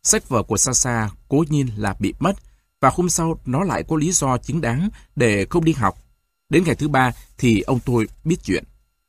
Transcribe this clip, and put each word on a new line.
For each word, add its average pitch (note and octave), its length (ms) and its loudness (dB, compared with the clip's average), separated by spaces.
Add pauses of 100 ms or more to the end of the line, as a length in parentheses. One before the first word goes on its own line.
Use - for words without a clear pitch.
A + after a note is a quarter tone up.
Sách - 260 0
vở A2+ 140 0
của G#2+ 140 -2
Sa B2+ 160 0
Sa A2+ 380 -2 (180)
cố D3+ 200 2
nhiên C#3+ 280 0
là G#2 220 -4
bị - 200 -2
mất, F#3+ 180 -2 (440)
và - 140 4
hôm F3+ 140 0
sau E3 360 -2
nó C3 200 0
lại B2+ 240 -2
có D#3+ 80 0
lý D#3 160 0
do C3 260 0
chính D#3 220 -4
đáng C3+ 280 0 (280)
để G#2 340 2
không E3+ 140 2
đi E3 80 2
học. A2 260 -2 (500)
Đến E3+ 160 2
ngày C#3+ 100 2
thứ D3+ 140 -4
ba C3 240 2 (260)
thì A2+ 220 4
ông B2+ 240 0
tôi A#2+ 240 0 (160)
biết E3 180 0
chuyện. F#2 220 -2 (440)